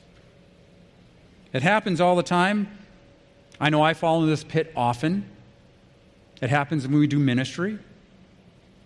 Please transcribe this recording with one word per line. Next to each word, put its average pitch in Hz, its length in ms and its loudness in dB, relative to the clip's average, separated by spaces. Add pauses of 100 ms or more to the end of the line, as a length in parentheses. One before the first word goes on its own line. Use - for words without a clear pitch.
(1500)
It 127 100 -2
happens 196 380 0
all 180 160 4
the 175 60 2
time. 196 480 0 (920)
I 147 80 2
know 151 140 4
I 156 100 4
fall 165 280 0
into 156 100 2
this 151 140 -2
pit 160 300 -4
often. 156 540 -2 (1120)
It 127 80 -2
happens 139 400 -2
when 147 100 2
we 147 80 4
do 143 120 0
ministry. 143 600 -2 (1080)